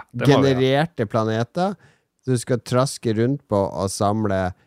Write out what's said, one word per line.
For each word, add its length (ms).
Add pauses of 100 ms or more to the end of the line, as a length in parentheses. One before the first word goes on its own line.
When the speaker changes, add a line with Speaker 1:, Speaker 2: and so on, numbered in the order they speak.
Speaker 1:
det 160
må 20
vi 60
ha. 220
Speaker 2:
Genererte 520
planeter. 680 (520)
Du 120
skal 200
traske 560
rundt 320
på 140
og 320
samle 640 (120)